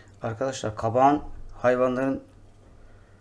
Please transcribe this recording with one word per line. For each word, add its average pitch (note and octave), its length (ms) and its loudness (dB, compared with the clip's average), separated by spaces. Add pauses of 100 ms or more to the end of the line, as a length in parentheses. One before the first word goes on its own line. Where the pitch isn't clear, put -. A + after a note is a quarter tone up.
(220)
Arkadaşlar A#2 540 -4
kabağın C3 480 4 (300)
hayvanların B2+ 680 0 (960)